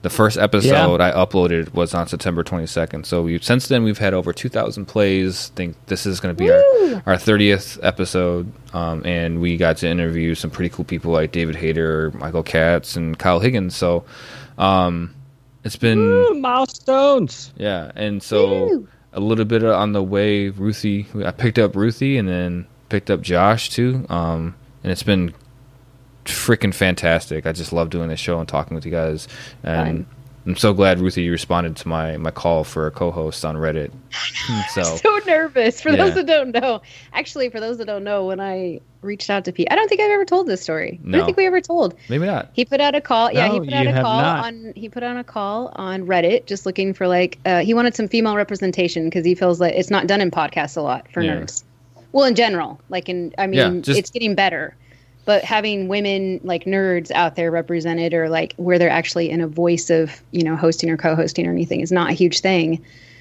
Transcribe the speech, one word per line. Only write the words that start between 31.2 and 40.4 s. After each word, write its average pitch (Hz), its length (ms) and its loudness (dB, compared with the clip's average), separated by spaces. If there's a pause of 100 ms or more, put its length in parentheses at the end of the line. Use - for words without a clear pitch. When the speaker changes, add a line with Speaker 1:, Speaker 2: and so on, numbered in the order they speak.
Speaker 1:
you 87 100 0
responded 85 440 -2
to - 120 -10
my, 80 300 -4
my 80 120 -4
call 80 340 0
for 78 220 -4
a 76 40 -2
co-host 82 540 -4
on 78 120 -4
Reddit. 78 400 -4
Speaker 3:
<laughs> - 40 -20 (720)
Speaker 1:
So, 95 100 -4
Speaker 3:
I'm 82 180 -2
so 415 280 0
nervous. 302 560 0
For 311 80 0
Speaker 1:
yeah. 294 60 4
Speaker 3:
those 381 180 4
that 359 120 0
don't 285 260 2
know, 240 280 -2 (320)
actually, 262 380 -6
for 220 100 -10
those 226 180 -6
that 226 80 -8
don't 202 180 -6
know, 202 220 -2
when 190 140 -4
I 185 400 -6 (220)
reached 202 260 -8
out 202 160 -2
to 190 80 -6
Pete, - 180 -2
I - 40 2
don't 427 140 2
think 415 120 0
I've 415 100 2
ever 403 140 2
told 359 220 0